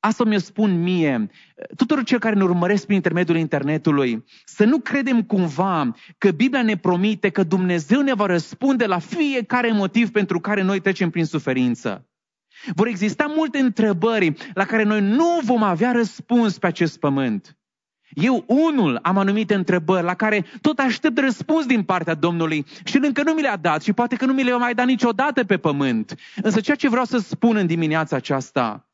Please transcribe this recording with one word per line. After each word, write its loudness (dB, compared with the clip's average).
asta 0
mi-o 2
spun 0
mie, 0
tuturor 0
celor 0
care 0
ne 2
urmăresc 0
prin 0
intermediul 0
internetului, 0
să 0
nu 4
credem 0
cumva 0
că 2
Biblia 0
ne 0
promite 0
că 0
Dumnezeu 0
ne 0
va 0
răspunde 0
la 0
fiecare -2
motiv 0
pentru 0
care -2
noi 0
trecem 0
prin -2
suferință. -2
Vor 2
exista -2
multe -2
întrebări 2
la -2
care 0
noi 2
nu 2
vom 2
avea 0
răspuns 0
pe -2
acest -2
pământ. -2
Eu, 0
unul, 2
am 0
anumite 0
întrebări 0
la -2
care 0
tot 0
aștept 0
răspuns 0
din 0
partea -2
Domnului -2
și -4
El 4
încă 0
nu 0
mi -2
le-a -2
dat -2
și -2
poate -2
că -4
nu 2
mi 0
le 0
va 0
mai -2
da 0
niciodată 0
pe 0
pământ. -2
Însă 0
ceea -2
ce 0
vreau 0
să -2
spun 0
în 0
dimineața -2
aceasta -4